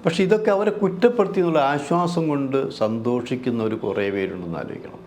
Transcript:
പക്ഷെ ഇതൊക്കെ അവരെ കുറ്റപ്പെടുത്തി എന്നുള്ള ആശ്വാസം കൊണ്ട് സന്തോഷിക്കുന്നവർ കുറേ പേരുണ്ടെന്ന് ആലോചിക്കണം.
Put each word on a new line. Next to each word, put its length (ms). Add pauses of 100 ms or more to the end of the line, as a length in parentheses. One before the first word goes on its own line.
പക്ഷെ 180
ഇതൊക്കെ 280
അവരെ 180
കുറ്റപ്പെടുത്തി 680
എന്നുള്ള 200
ആശ്വാസം 680
കൊണ്ട് 420
സന്തോഷിക്കുന്നവർ 1040
കുറേ 340
പേരുണ്ടെന്ന് 500
ആലോചിക്കണം. 480